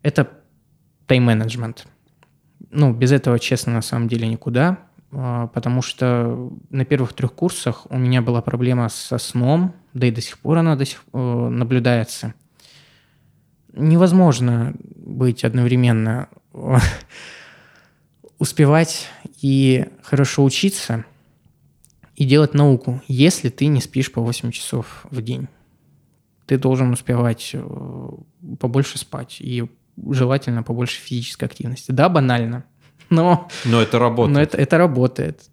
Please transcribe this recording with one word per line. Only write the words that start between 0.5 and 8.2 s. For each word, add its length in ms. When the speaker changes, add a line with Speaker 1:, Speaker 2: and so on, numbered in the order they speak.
Speaker 1:
тайм-менеджмент. 800
Ну, 240
без 180
этого, 280
честно, 340
на 80
самом 260
деле 200
никуда. 500
Э, 420
потому 280
что 680
на 160
первых 280
трёх 200
курсах 560
у 80
меня 240